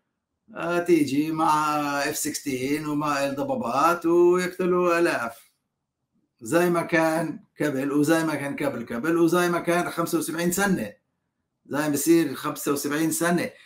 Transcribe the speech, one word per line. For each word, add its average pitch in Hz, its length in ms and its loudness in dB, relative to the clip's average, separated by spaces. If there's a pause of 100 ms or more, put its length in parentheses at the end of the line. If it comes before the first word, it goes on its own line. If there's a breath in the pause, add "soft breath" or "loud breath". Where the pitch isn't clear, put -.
(560)
آه، 170 240 -2
تيجي 156 520 2
مع 151 480 0 (300)
إف 156 80 -6
ستاشر 143 720 -4
ومع 147 360 -2
الضبابات 135 800 0
ويقتلوا 180 960 2
آلاف. 135 500 -2 (920)
زي 165 280 2
ما 170 120 0
كان 160 600 0 (180)
قبل، 139 300 -2
وزي 151 320 2
ما 151 120 -2
كان 139 200 -6
قبل، 123 400 -6
قبل، 160 220 0
وزي 175 320 2
ما 170 100 -2
كان 170 300 0
خمسة 170 280 -2
وسبعين 165 340 -2
سنة. 180 420 0 (720)
زي 135 140 -4
ما 151 100 0
بصير 147 460 2
خمسة 147 360 -4
وسبعين 147 400 -2
سنة. 165 380 0 (160 soft breath)